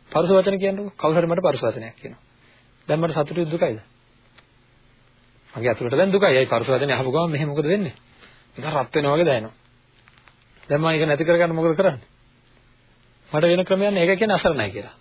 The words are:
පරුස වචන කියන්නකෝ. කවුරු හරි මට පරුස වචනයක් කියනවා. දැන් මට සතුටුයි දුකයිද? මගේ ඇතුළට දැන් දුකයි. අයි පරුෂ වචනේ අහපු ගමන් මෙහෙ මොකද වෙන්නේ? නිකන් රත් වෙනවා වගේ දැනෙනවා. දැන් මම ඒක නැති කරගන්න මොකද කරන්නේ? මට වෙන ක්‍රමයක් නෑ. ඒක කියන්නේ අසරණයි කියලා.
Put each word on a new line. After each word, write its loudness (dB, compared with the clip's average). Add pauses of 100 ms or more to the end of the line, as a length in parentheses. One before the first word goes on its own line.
(100)
පරුස 0
වචන 4
කියන්නකෝ. -4
කවුරු 0
හරි 2
මට -2
පරුස 0
වචනයක් -6
කියනවා. -20 (680)
දැන් 0
මට -2
සතුටුයි -4
දුකයිද? -2 (1800)
මගේ -2
ඇතුළට -2
දැන් 2
දුකයි. 4
අයි 4
පරුෂ -2
වචනේ 0
අහපු -4
ගමන් 0
මෙහෙ -4
මොකද -4
වෙන්නේ? -2 (560)
නිකන් -10
රත් -4
වෙනවා 2
වගේ 2
දැනෙනවා. -2 (1080)
දැන් -2
මම 0
ඒක 0
නැති 0
කරගන්න 2
මොකද 0
කරන්නේ? 0 (1200)
මට 0
වෙන 2
ක්‍රමයක් 0
නෑ. 0
ඒක 2
කියන්නේ 0
අසරණයි 0
කියලා. -14